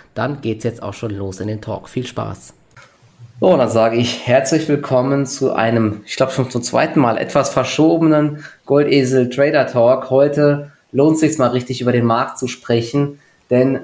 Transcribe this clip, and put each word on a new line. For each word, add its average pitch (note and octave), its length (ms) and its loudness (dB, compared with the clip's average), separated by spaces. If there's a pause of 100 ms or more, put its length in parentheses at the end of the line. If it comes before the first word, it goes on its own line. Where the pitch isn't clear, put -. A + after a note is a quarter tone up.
(160)
dann C#3+ 240 -4
geht's A2 240 -6
jetzt A2+ 180 -6
auch G2 120 -10
schon A2 180 -8
los G2 300 -8
in G2+ 80 -6
den A2 100 -6
Talk. A2 300 -10
Viel B2 180 -6
Spaß! A2 460 -10 (880)
So, - 100 2
und D#3+ 80 4
dann A#2 100 2
sage A2+ 280 2
ich - 280 -2
herzlich C#3 440 2
willkommen C#3 560 0
zu B2+ 260 -2
einem, A2 540 0
ich - 100 -12
glaub, C3 160 0
schon B2+ 180 -2
zum A#2+ 140 -4
zweiten D3+ 380 0
Mal A#2 160 2
etwas - 320 0
verschobenen D3+ 960 0 (200)
Goldesel C3+ 640 2
Trader C#3+ 380 2
Talk. B2+ 420 2
Heute C#3+ 600 2 (220)
lohnt D#3 260 4
sich's D#3 180 2
mal B2+ 120 2
richtig, B2 320 -4
über B2 100 0
den A#2+ 140 2
Markt A#2 340 -2
zu B2 80 -4
sprechen. C3 720 -2 (300)
Denn C3 340 2